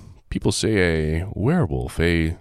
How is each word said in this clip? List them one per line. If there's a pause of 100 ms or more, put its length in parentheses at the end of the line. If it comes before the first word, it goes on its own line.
(300)
People
say
a
werewolf,
a